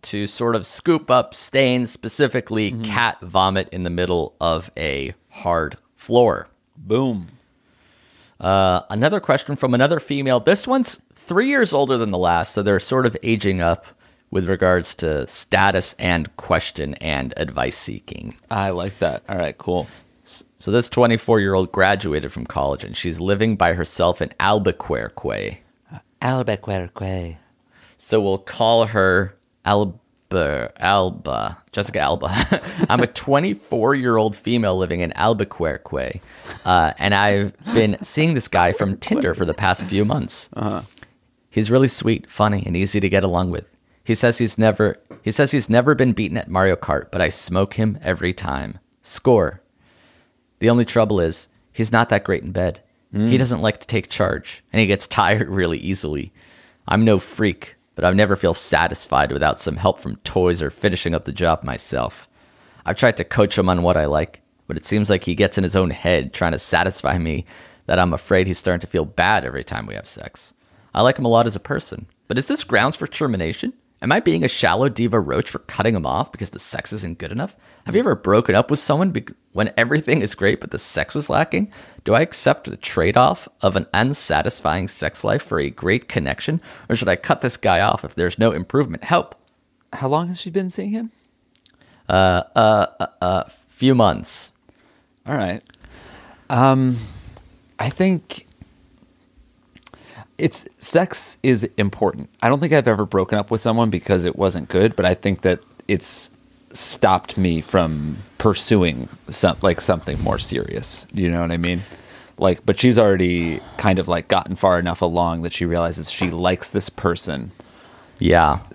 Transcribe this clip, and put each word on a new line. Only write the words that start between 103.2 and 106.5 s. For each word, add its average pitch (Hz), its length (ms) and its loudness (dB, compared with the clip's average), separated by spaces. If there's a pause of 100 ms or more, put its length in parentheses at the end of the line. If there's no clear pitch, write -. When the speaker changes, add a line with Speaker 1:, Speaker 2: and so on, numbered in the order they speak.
Speaker 2:
up 101 140 -4
with 113 100 0
someone 113 300 2
because 90 340 0
it 87 100 -2
wasn't 90 340 -2
good, 101 260 4
but 95 100 2
I 90 80 4
think 95 280 -2
that 90 180 2 (280)
it's - 440 -4 (420)